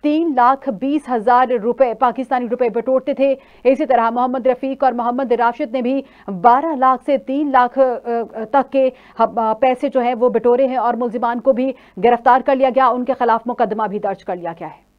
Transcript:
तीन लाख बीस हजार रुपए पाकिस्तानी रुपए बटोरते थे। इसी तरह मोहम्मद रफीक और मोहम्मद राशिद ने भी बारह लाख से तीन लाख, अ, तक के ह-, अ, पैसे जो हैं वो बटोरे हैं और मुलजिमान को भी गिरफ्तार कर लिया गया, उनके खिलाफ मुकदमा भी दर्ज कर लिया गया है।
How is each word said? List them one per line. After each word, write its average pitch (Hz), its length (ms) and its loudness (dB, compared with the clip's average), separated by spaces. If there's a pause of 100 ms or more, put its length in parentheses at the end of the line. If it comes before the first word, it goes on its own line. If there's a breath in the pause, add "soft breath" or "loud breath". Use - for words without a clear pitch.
तीन 302 320 0
लाख 254 340 2
बीस 269 400 -4
हजार 247 400 2
रुपए 233 460 0
पाकिस्तानी 247 520 -2
रुपए 240 220 -2
बटोरते 254 460 -2
थे। 269 240 0 (280 soft breath)
इसी 269 200 2
तरह 233 240 2
मोहम्मद 247 380 -2
रफीक 262 340 -2
और 254 120 2
मोहम्मद 240 380 -2
राशिद 233 420 -2
ने 262 80 -2
भी 262 220 -2 (260 loud breath)
बारह 240 440 2
लाख 262 280 0
से 277 160 0
तीन 277 320 -4
लाख, 247 280 2
अ, 254 200 2 (460)
तक 269 280 0
के 262 200 2 (280 loud breath)
ह-, 226 40 4
अ, 220 140 -2
पैसे 240 500 0
जो 262 120 0
हैं 240 140 0
वो 233 160 2
बटोरे 240 360 2
हैं 254 120 -2
और 233 180 0
मुलजिमान 233 440 -4
को - 120 2
भी 254 220 -2 (240 loud breath)
गिरफ्तार 240 440 4
कर 269 140 0
लिया 262 140 2
गया, 262 180 2
उनके 247 260 -2
खिलाफ 226 320 0
मुकदमा 220 400 -2
भी 202 120 -6
दर्ज 196 240 -6
कर 185 140 -8
लिया 170 160 -10
गया 165 160 -14
है। - 300 -20